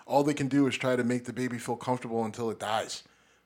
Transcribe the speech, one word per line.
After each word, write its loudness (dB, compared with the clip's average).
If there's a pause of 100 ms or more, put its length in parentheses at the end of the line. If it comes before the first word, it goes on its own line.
all 2
they 2
can 0
do 4
is 0
try 2
to 2
make 0
the -8
baby -4
feel -4
comfortable -2
until -4
it -6
dies. -2 (420)